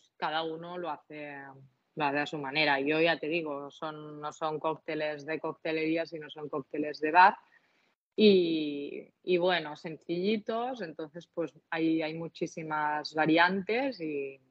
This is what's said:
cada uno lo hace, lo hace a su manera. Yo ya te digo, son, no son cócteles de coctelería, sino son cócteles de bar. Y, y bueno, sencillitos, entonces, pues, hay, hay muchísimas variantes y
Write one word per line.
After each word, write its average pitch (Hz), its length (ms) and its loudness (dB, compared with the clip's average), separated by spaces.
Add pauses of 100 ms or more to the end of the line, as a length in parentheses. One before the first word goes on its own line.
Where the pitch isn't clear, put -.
(160)
cada 160 260 -2
uno 165 360 -8
lo 170 120 -6
hace, 147 460 -12 (600)
lo 156 80 0
hace 139 140 0
a 147 80 0
su 156 120 -6
manera. 143 420 0
Yo 151 200 0
ya 165 180 4
te 151 100 -6
digo, 147 420 -4
son, 151 500 -12
no 151 120 -10
son 156 280 -4
cócteles 156 680 -4
de 156 140 -4
coctelería, 160 680 -2
sino 151 240 -12
son 151 200 -12
cócteles 151 500 -6
de 156 120 0
bar. 180 220 10 (840)
Y, 165 960 4 (120)
y 180 140 2
bueno, 170 360 0
sencillitos, 214 1080 -4
entonces, 160 520 -12
pues, 160 180 -6 (180)
hay, 160 300 2
hay 156 140 -4
muchísimas 156 1000 -4
variantes 180 880 2
y 139 400 -8 (100)